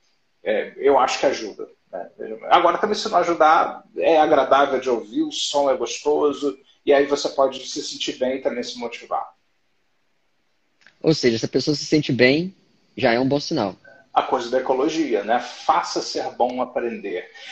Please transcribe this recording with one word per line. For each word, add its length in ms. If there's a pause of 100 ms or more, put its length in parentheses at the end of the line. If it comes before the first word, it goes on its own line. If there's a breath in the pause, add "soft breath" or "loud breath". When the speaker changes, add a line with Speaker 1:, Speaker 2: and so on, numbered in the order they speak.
(440)
Speaker 1:
É, 340
eu 220
acho 180
que 80
ajuda, 420 (240)
né? 200 (400)
Agora, 260
também, 180
se 140
não 80
ajudar, 640 (140)
é 220
agradável 600
de 100
ouvir, 340
o 80
som 400
é 40
gostoso, 800 (300 soft breath)
e 80
aí 140
você 220
pode 380
se 140
sentir 380
bem 160
e 60
também 200
se 160
motivar. 560 (1700)
Speaker 2:
Ou 120
seja, 240
se 80
a 40
pessoa 260
se 100
sente 260
bem, 440 (400)
já 180
é 60
um 80
bom 120
sinal. 360 (380 soft breath)
Speaker 1:
A 80
coisa 280
da 100
ecologia, 640
né? 160
Faça 640
ser 300
bom 300
aprender. 680 (220 loud breath)